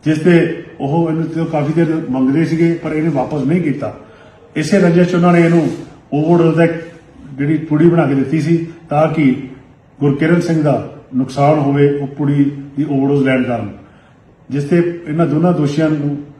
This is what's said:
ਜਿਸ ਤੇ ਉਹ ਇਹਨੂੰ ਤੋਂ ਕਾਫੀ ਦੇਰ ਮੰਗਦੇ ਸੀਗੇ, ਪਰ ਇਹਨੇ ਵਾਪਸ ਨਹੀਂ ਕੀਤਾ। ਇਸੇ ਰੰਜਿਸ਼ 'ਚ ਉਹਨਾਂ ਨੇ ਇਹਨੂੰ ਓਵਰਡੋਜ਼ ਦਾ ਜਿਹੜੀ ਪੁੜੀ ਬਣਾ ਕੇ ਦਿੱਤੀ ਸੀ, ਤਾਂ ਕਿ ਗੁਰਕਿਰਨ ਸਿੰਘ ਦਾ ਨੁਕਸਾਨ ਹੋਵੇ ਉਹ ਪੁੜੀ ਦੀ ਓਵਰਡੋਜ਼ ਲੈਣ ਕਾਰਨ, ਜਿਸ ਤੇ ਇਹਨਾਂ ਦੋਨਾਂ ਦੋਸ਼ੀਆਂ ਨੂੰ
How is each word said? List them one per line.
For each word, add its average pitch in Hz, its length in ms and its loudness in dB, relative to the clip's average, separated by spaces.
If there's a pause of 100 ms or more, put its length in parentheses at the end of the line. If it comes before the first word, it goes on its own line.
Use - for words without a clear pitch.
ਜਿਸ 156 160 0
ਤੇ 170 440 2 (160)
ਉਹ 160 300 -2
ਇਹਨੂੰ 160 140 -2
ਤੋਂ 160 220 -4
ਕਾਫੀ 151 280 -2
ਦੇਰ 156 360 0
ਮੰਗਦੇ 131 360 2
ਸੀਗੇ, 165 380 0
ਪਰ 156 100 -4
ਇਹਨੇ 156 160 -2
ਵਾਪਸ 139 340 -2
ਨਹੀਂ 165 180 0
ਕੀਤਾ। 131 320 -4 (640)
ਇਸੇ 156 240 0
ਰੰਜਿਸ਼ 175 300 4
'ਚ 180 60 -2
ਉਹਨਾਂ 175 180 4
ਨੇ 175 80 4
ਇਹਨੂੰ 165 280 2 (440)
ਓਵਰਡੋਜ਼ 160 440 2
ਦਾ 165 80 4 (720)
ਜਿਹੜੀ 147 200 0
ਪੁੜੀ 151 320 2
ਬਣਾ 165 160 2
ਕੇ 135 100 0
ਦਿੱਤੀ 135 260 0
ਸੀ, 165 260 0 (220)
ਤਾਂ 156 180 2
ਕਿ 151 400 0 (520)
ਗੁਰਕਿਰਨ 160 400 2
ਸਿੰਘ 165 240 0
ਦਾ 135 260 -2 (260)
ਨੁਕਸਾਨ 143 440 2
ਹੋਵੇ 143 380 2
ਉਹ 143 100 -6
ਪੁੜੀ 143 440 0 (260)
ਦੀ 147 120 -2
ਓਵਰਡੋਜ਼ 139 340 0
ਲੈਣ 127 200 2
ਕਾਰਨ, 113 260 -4 (800)
ਜਿਸ 143 140 -4
ਤੇ 170 440 0
ਇਹਨਾਂ 156 200 -2
ਦੋਨਾਂ 165 260 0
ਦੋਸ਼ੀਆਂ 151 360 0
ਨੂੰ 143 280 -2 (220)